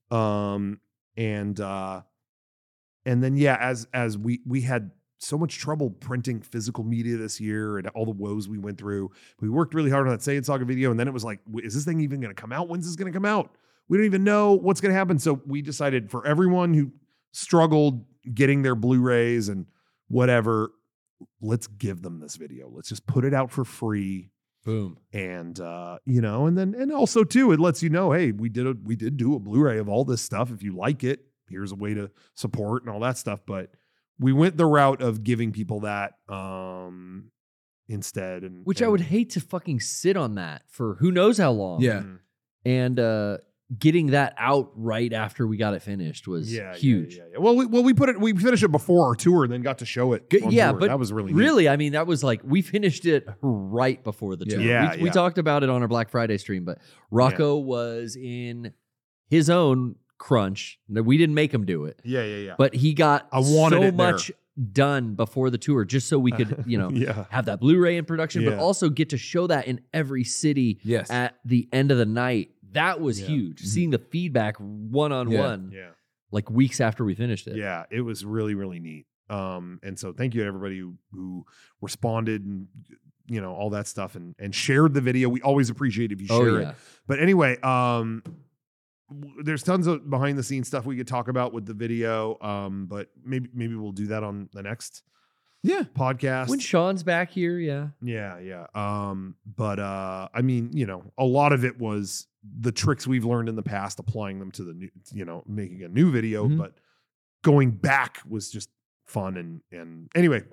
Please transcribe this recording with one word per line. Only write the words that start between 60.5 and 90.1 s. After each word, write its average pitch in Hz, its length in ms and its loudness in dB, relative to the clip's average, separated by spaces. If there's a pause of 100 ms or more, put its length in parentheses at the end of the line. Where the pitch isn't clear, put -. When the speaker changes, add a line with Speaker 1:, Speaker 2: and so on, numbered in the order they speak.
Speaker 2:
No, 107 140 0
we 127 160 6
didn't 160 160 6
make 151 180 2
him 107 140 0
do 82 180 -2
it. - 200 -10
Speaker 1:
Yeah, 123 200 -2
yeah, 104 120 -6
yeah. 98 200 -10
Speaker 2:
But 135 180 6
he 147 200 4
got 147 360 4
Speaker 1:
I 131 100 2
wanted 156 360 6
Speaker 2:
so 185 60 6
Speaker 1:
it 190 160 4
there. 175 140 4
Speaker 2:
much 180 200 -4 (400)
done 131 420 2
before 127 360 0
the 120 80 -2
tour 131 260 2
just 127 240 -2
so 151 100 2
we 123 140 2
could, 113 320 -2
Speaker 1:
<laughs> - 20 -8
Speaker 2:
you 117 120 0
know, 92 120 0
Speaker 1:
Yeah. 117 380 -2
Speaker 2:
have 120 160 -4
that 101 160 -4
Blu-ray 170 380 6
in 160 80 -6
production, 160 400 -2
but - 60 2
Speaker 1:
Yeah. 101 80 -2
Speaker 2:
also 180 280 2
get 151 220 0
to 139 80 -2
show 175 300 -2
that 147 200 0
in 127 140 -4 (100)
every 135 320 -2
city 131 600 0
Speaker 3:
Yes. 110 260 0
Speaker 2:
at 123 340 -2
the 120 260 2
end 135 200 2
of 131 80 6
the 113 80 4
night. 117 460 -2 (200)
That 165 280 0
was 127 180 -2
Speaker 1:
Yeah. 98 100 -8
Speaker 2:
huge. 101 320 -2
Speaker 3:
Mm-hmm. 90 60 -10
Speaker 2:
Seeing 156 240 0
the 127 80 0
feedback 127 600 -2
one-on-one, 110 1120 -2
Speaker 1:
Yeah. 92 180 -18 (400)
Speaker 2:
like, 101 200 -4
weeks 123 320 2
after 110 200 0
we 101 120 0
finished 113 320 -4
it. 107 100 -10
Speaker 1:
Yeah, 95 340 -8
it 117 120 -4
was 104 240 -8
really, 107 280 -2
really 95 240 -8
neat. 78 280 -16 (240)
Um, 92 520 -10
and 95 160 -12
so 92 140 -12
thank 120 220 -4
you 113 80 0
to 101 40 -2
everybody 95 320 -8
who, 90 200 -12 (140)
who 92 340 -12 (340)
responded 110 640 -4
and, 98 220 -8 (600)
you 113 140 -6
know, 92 140 -8
all 104 160 -4
that 101 160 -4
stuff 98 300 -10
and, 87 220 -16
and 101 160 -8
shared 143 380 4
the 139 80 2
video. 127 300 2
We 123 100 -2
always 139 300 2
appreciate 117 420 -2
if 95 80 -10
you 98 80 -10
Speaker 2:
Oh, 117 160 6
Speaker 1:
share 113 160 4
Speaker 2:
yeah. 76 100 -4
Speaker 1:
it. - 60 -16 (300)
But 139 140 -2
anyway, 160 420 4
um, 120 600 0 (880)
w-, 143 320 -16
there's 151 200 -4
tons 180 240 2
of 156 240 -2